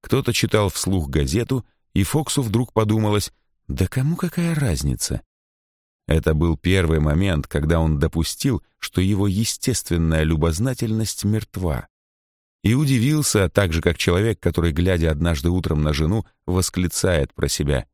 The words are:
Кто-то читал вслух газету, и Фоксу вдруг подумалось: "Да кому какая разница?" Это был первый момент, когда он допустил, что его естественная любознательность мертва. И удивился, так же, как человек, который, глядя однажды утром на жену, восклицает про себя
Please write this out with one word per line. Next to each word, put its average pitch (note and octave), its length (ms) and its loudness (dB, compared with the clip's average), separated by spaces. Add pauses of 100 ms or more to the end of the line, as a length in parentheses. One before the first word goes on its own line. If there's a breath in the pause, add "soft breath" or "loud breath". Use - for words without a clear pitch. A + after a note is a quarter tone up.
Кто-то A#2+ 320 0
читал G#2 340 2
вслух F2+ 400 -2
газету, D#2 560 0 (300)
и F#2+ 80 2
Фоксу D3 400 -2
вдруг A#2 320 -2
подумалось: G#2+ 580 2 (360)
"Да C#2 180 0
кому C#3+ 300 -2
какая E3+ 380 -2
разница?" C#2+ 680 -2 (840)
Это D#2+ 280 2
был D#2+ 240 2
первый E2 420 2
момент, D#2+ 460 0
когда D#2 340 0
он D#2+ 180 2
допустил, E2 640 -2 (160)
что - 220 -4
его G2 260 0
естественная F2 1000 -2
любознательность G#2+ 1000 -2
мертва. F#2+ 640 -4 (760)
И G#2+ 120 2
удивился, C3+ 760 2
так F#2+ 240 2
же, E2 80 0
как E2+ 160 0
человек, G2+ 440 0
который, E2+ 320 0
глядя E2 380 2
однажды D#2 380 0
утром D#2+ 340 0
на D2+ 120 0
жену, D#2+ 320 0 (180 soft breath)
восклицает F2+ 880 0
про - 160 -4
себя C#2 460 -2